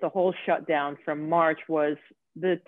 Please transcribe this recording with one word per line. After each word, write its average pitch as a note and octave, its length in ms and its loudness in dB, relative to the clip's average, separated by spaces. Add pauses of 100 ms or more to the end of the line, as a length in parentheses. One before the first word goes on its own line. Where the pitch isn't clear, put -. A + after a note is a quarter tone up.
the E3 80 -2
whole F#3 240 2 (100)
shutdown D3+ 580 -2
from D#3 280 -6
March D#3+ 360 4
was D3+ 300 0 (400)
the F3 320 0